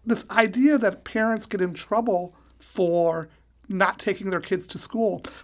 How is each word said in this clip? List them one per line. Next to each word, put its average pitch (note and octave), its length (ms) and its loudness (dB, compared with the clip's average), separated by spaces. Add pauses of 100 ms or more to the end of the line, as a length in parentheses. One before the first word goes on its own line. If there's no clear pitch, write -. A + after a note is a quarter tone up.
this A3+ 240 0
idea B3 480 4
that G#3+ 240 0
parents A3 440 -2
get G3 140 -4
in F3+ 140 -2
trouble G3+ 580 -2 (280)
for E3+ 680 0 (400)
not F#3+ 300 0
taking G3 320 -4
their F3 100 0
kids F3+ 280 -4
to E3 100 -10
school. A3 440 -2 (220)